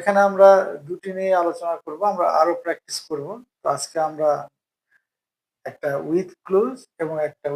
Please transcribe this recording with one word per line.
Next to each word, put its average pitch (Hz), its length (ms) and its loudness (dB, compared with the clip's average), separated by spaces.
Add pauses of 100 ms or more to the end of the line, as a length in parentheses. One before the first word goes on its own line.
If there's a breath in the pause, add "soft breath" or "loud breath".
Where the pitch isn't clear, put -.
এখানে 202 280 2
আমরা 196 200 8 (400)
দুটি 180 300 -10
নিয়ে 190 140 0 (100)
আলোচনা 170 320 -4 (100)
করব, 156 160 -12 (120)
আমরা 175 140 0 (140)
আরো 170 120 4 (120)
প্র্যাকটিস - 340 -8 (100)
করব। 143 180 -8 (340)
তো - 140 -6
আজকে - 220 -10 (120)
আমরা 156 220 -2 (1400)
একটা 143 200 -6 (200)
with 180 200 -2 (160)
clues 226 320 0 (240)
এবং 160 120 -6 (140)
একটা - 280 -10